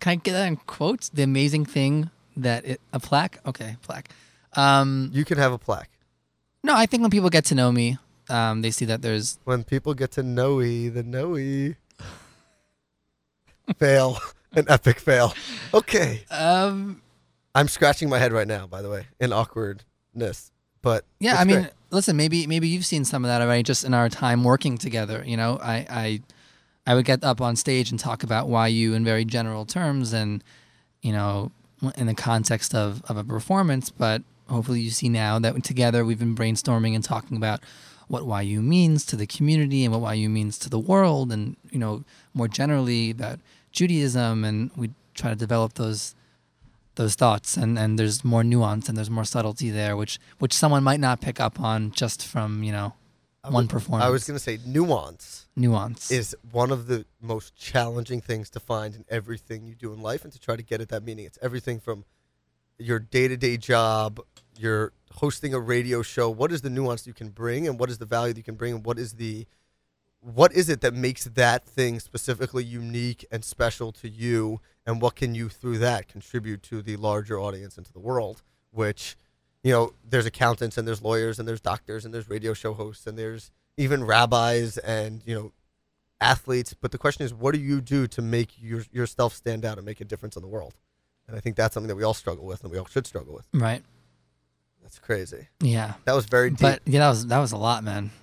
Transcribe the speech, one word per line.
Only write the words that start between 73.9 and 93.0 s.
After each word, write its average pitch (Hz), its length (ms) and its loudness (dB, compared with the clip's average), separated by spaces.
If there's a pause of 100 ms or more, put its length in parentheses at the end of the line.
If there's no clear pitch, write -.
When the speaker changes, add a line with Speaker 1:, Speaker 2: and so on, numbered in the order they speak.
Speaker 2:
to - 160 -16
you? 110 520 -2 (260)
And 117 140 -2
what 120 140 2
can 117 200 -4
you, 113 140 -6
through 117 300 -6
that, 117 300 0
contribute 104 560 -10
to 110 180 -12
the 107 140 -8
larger 104 420 -2
audience 98 380 -10
and 95 100 -20
to - 60 -20
the 92 80 -20
world? 113 420 -4 (280)
Which, 110 460 -4 (460)
you 127 100 4
know, 117 200 4 (160)
there's 117 180 2
accountants 117 520 0
and 113 100 -2
there's 110 140 -6
lawyers 113 360 -2
and 113 80 -10
there's 113 140 -6
doctors 107 440 -6
and 113 100 -14
there's 113 140 -10
radio 107 260 -4
show 107 200 -8
hosts 107 320 -14
and 110 120 -12
there's 110 320 -10 (260)
even 135 280 0
rabbis 117 720 4
and, 110 460 -6
you 113 100 -8
know, 107 180 -10 (680)
athletes. 123 540 0
But - 180 -8
the 127 60 -8
question 143 260 -2
is, 120 80 -6
what 123 220 -2
do 151 60 -2
you 139 200 -2
do 131 280 -2
to - 140 -8
make 117 280 -2 (100)
your, 113 320 -10
yourself 120 420 -2
stand 113 300 -6
out 107 140 -6
and 98 80 -14
make 107 140 -12
a 104 40 -14
difference 104 320 -12
in 87 60 -14
the 95 60 -16
world? 95 260 -12 (540)
And 117 80 -12
I 104 40 -10
think 110 160 -6
that's 110 180 2
something 110 140 -6
that 98 80 -6
we 104 60 -8
all 110 120 2
struggle 87 300 -8
with 92 180 -12
and 87 100 -16
we 92 60 -8
all 92 80 -10
should 131 200 -4